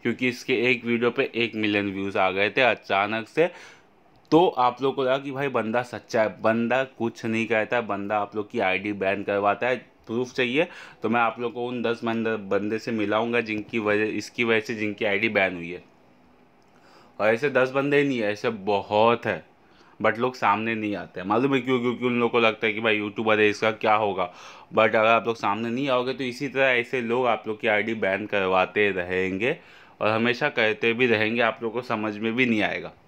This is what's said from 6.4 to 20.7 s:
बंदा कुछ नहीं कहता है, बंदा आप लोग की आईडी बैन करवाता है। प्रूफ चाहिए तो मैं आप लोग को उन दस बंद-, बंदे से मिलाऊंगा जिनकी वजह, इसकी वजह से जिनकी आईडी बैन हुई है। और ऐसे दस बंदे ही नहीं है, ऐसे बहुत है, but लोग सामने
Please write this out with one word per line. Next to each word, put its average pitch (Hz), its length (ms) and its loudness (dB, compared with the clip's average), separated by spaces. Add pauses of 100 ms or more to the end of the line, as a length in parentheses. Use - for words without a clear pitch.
बंदा 117 420 2
कुछ 117 420 -6
नहीं 113 220 -2
कहता 110 300 0
है, 113 100 -2
बंदा 101 300 -4
आप 101 180 -4
लोग 104 160 -6
की 117 100 -4
आईडी 95 340 0
बैन 98 280 -2
करवाता 101 440 0
है। 127 80 0 (320)
प्रूफ 123 260 -4
चाहिए 131 340 0 (360)
तो 110 60 -2
मैं 117 120 2
आप 113 180 0
लोग 120 140 -4
को 120 140 -6
उन 123 160 -6
दस 117 200 -2
बंद-, 113 340 -2 (120)
बंदे 104 300 0
से - 120 -6
मिलाऊंगा 113 500 0
जिनकी 107 380 -4
वजह, 104 380 0
इसकी - 260 -4
वजह 113 160 4
से 113 160 -6
जिनकी 107 300 -4
आईडी 104 240 0
बैन 98 260 2
हुई 85 140 -10
है। 87 140 -12 (1400)
और 101 80 2
ऐसे 117 240 2
दस 127 200 2
बंदे 139 260 0
ही 143 100 2
नहीं 131 120 -2
है, 104 120 0
ऐसे 113 180 -2
बहुत 104 760 2
है, 95 180 -2 (560)
but 107 180 2
लोग 127 180 0
सामने 110 400 0